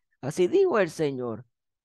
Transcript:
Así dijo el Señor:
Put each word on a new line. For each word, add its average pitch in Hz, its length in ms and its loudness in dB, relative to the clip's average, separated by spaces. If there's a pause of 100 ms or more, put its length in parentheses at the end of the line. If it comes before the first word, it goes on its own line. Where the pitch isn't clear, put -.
(220)
Así 180 260 0
dijo 349 320 4
el 180 100 2
Señor: 123 560 -4 (400)